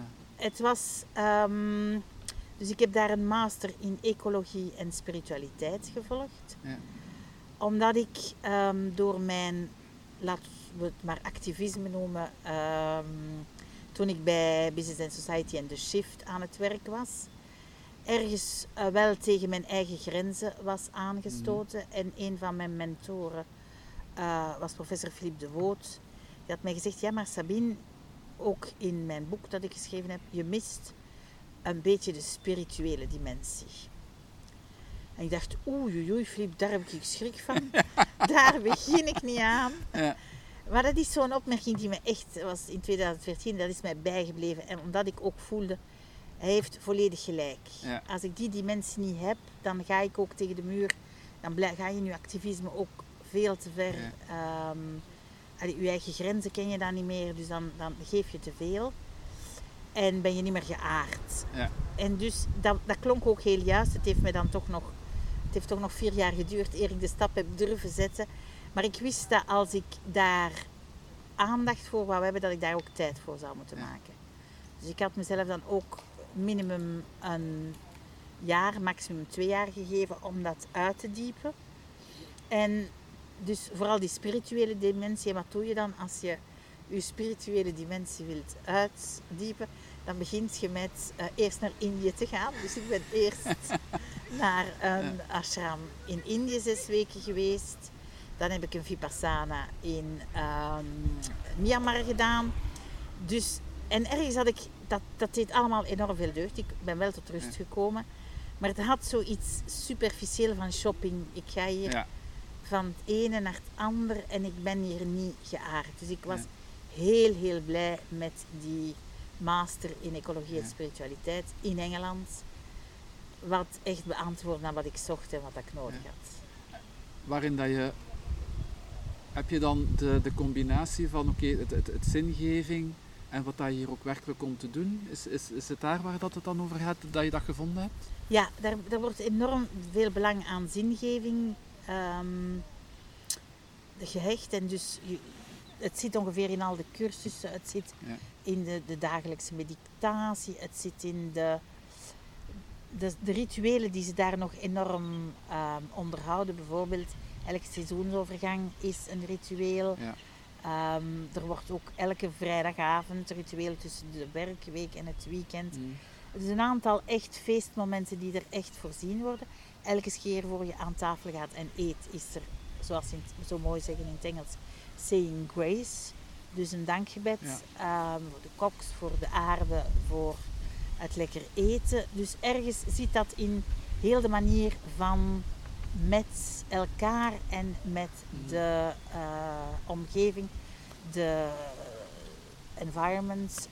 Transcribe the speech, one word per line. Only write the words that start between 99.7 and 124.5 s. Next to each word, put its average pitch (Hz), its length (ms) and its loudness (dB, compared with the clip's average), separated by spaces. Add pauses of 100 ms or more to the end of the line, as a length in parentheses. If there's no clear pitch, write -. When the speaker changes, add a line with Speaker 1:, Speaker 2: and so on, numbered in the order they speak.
Speaker 1:
in, 156 400 -4 (100)
ehm, 151 540 -2 (720)
Myanmar 240 460 4
gedaan. 233 500 4 (720)
Dus, 208 340 0 (280)
en 226 240 2
ergens 285 240 4
had 247 120 6
ik, 233 100 6 (300)
dat, 202 140 2 (160)
dat 220 160 2
deed 220 180 2
allemaal 226 340 6
enorm 202 300 2
veel 165 180 2
deugd. 170 240 -2
Ik - 80 -2 (180)
ben 175 140 0
wel 196 140 2
tot 175 180 -8
rust 170 160 -4
Speaker 2:
Ja. 120 60 -6
Speaker 1:
gekomen. 208 540 0 (520)
Maar 196 120 2
het 196 120 0
had 247 240 4
zoiets 214 600 0
superficieel 220 920 2
van 185 160 0
shopping. 180 520 0 (100)
Ik 175 120 -8
ga 185 220 0
hier 190 240 0
Speaker 2:
Ja. 117 160 0 (540)
Speaker 1:
van 190 240 0
het 175 100 -4 (200)
ene 220 240 4
naar 190 140 -2
het - 80 -10 (140)
andere 220 520 0
en 196 180 0
ik 175 180 -6
ben 196 180 0
hier 180 240 -2
niet 180 380 0
geaard. 151 560 -4
Dus 170 100 -8
ik 180 160 -6
was 185 140 -2
Speaker 2:
Ja. - 640 -10
Speaker 1:
heel, 220 320 10
heel 175 260 2
blij 170 460 0
met 165 380 -6 (160)
die 156 340 -4 (420)
master 175 520 0 (100)
in 160 160 -6
ecologie 156 420 -4
en 151 60 0
Speaker 2:
Ja. - 60 -8
Speaker 1:
spiritualiteit 156 760 -6 (160)
in 185 180 0
Engeland. 180 500 -4 (1120)
Wat 180 280 2 (160)
echt 180 220 -2
beantwoordde 170 640 -4